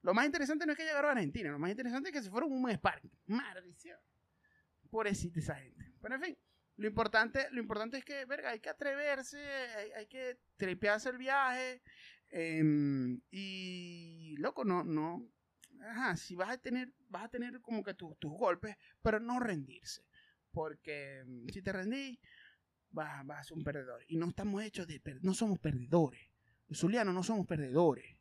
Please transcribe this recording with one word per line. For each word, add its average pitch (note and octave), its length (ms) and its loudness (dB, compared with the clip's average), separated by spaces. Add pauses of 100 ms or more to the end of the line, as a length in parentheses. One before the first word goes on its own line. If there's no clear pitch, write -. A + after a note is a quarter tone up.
Lo F3 100 6
más B3 140 6
interesante D4+ 400 2
no D4+ 60 2
es D4 40 -2
que D#4+ 80 -4
llegaron D4 240 4
a C#4+ 40 4
Argentina, F#3 360 0
lo D3 80 -2
más E3+ 140 2
interesante B3+ 380 -2
es D4+ 40 -8
que C#4+ 80 -2
se G3 80 -8
fueron C4 220 0
en B3+ 120 2
un B3 80 2
Spark. E3 300 2 (240)
Maldición. F#3+ 760 -6 (920)
Pobrecita G3 480 0
esa D3+ 160 -2
gente. - 440 -18
Pero A3+ 160 -6
en C4+ 60 -4
fin, F4 160 -4 (380)
lo G#3 120 -2
importante, A3 640 4
lo B3+ 100 -2
importante A3 380 -4
es B3 40 -12
que, C#4 220 -8
verga, C4 240 -4
hay A3+ 100 -4
que D4+ 100 -8
atreverse, C#4+ 680 -2
hay, B3 540 -6
hay G#3+ 160 -10
que B3+ 320 -8 (180)
trepearse G#3 520 2
el B3 100 -6
viaje, B3+ 640 2 (460)
em, D3 1000 4
y, F3 1080 -10
loco, A3+ 280 -2
no, F3+ 180 4
no, E3 400 0 (580)
ajá, A3 360 -2
si - 180 -10
vas F#3 140 0
a B3+ 80 -4
tener, B3+ 340 -4 (180)
vas F#3 160 -6
a A#3 40 -12
tener A#3+ 320 -6
como A3 220 -2
que G3 100 -6
tu-, D#3+ 220 -12
tus D3 160 -6
golpes, F#3 440 2 (280)
pero A3 160 4
no A#3+ 200 -2
rendirse, D3 640 -4 (480)
porque, D3 680 -6
em, B2+ 300 -12
si G3 120 -10
te F#3+ 100 -4
rendís, A#3+ 460 -4 (720)
vas, D3+ 340 -8
vas C#3+ 180 -12
a - 20 -14
ser D#3+ 140 -12
un D3+ 60 -6
perdedor, C3 440 -6
y E3 100 -2
no E3+ 120 2
estamos G3+ 340 -2
hechos G3 240 -8
de D#3 120 -12
per-, C#3 240 -10
no F#3+ 120 4
somos G#3 240 2
perdedores, C#3+ 680 2 (400)
los D3+ 120 -6
zulianos G3+ 340 4
no F#3 80 2
somos G3 240 2
perdedores D3+ 760 4